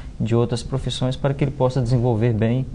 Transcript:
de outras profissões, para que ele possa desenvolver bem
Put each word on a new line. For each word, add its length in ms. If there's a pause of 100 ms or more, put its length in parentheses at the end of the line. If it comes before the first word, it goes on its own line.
(180)
de 160
outras 260
profissões, 540
para 180
que 100
ele 80
possa 300
desenvolver 520
bem 420